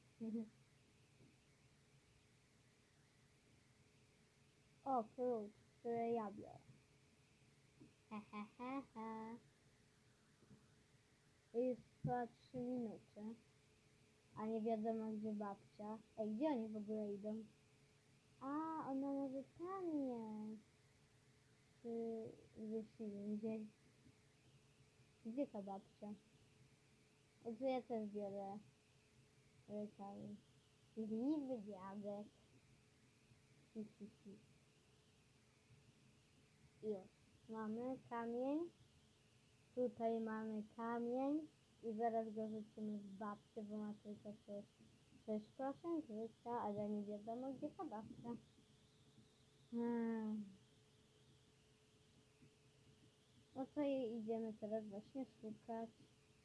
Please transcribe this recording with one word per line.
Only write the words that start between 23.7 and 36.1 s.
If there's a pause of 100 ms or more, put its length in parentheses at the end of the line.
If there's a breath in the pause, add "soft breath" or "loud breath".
Gdzie
ta
babcia? (1300)
O,
to
ja
też
biorę (1080)
rękami. (600)
Zliwy
dziadek. (1500)
Hi, (140)
hi, (140)
hi. (2500)